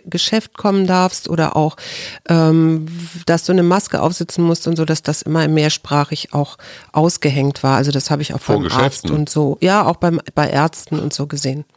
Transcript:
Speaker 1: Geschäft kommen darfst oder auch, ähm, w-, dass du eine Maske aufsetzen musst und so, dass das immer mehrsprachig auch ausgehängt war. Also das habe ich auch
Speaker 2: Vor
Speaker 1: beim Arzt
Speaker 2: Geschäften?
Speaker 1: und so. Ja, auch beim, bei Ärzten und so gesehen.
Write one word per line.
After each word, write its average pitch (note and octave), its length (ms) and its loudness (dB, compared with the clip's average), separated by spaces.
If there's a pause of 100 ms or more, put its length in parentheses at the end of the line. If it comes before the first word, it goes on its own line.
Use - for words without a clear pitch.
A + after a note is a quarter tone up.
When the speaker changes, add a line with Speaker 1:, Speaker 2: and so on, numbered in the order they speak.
Speaker 1:
Geschäft - 520 -4
kommen G3 300 2
darfst F#3 420 0
oder E3 260 0
auch, D#3 220 0 (500)
ähm, D#3+ 600 4
w-, E3+ 380 -10
dass E3+ 200 2
du F3+ 80 2
eine F3+ 100 4
Maske F3+ 380 0
aufsetzen E3+ 420 -2
musst E3+ 240 0
und E3 80 0
so, D#3+ 100 0
dass D#3+ 180 0
das - 180 -4
immer D#3 260 0
mehrsprachig D3+ 840 0
auch D3 240 -2 (340)
ausgehängt C#3+ 720 0
war. C3+ 140 4
Also C#3 140 2
das C#3 200 -2
habe D3 100 0
ich D3 120 -6
auch B2+ 80 -6
Speaker 2:
Vor - 140 0
Speaker 1:
beim F#2+ 100 0
Arzt F2 100 -2 (280)
Speaker 2:
Geschäften? D#3 80 -4
Speaker 1:
und D3+ 180 0
so. C#3+ 320 0
Ja, F#3+ 240 2
auch E3+ 120 2
beim, E3+ 220 2 (160)
bei D3 140 0
Ärzten D3+ 500 -2
und C#3+ 140 -4
so C#3+ 140 -4
gesehen. C#3+ 360 -6 (140)